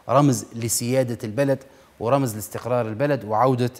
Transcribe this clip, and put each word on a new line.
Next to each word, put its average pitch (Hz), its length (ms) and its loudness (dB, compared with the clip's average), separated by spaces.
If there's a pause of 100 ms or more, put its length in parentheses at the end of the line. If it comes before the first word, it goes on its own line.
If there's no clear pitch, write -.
رمز 131 460 4
لسيادة 120 680 -2
البلد 131 340 0 (420)
ورمز 120 340 0
لاستقرار 113 540 -4
البلد 123 360 -2
وعودة 120 560 2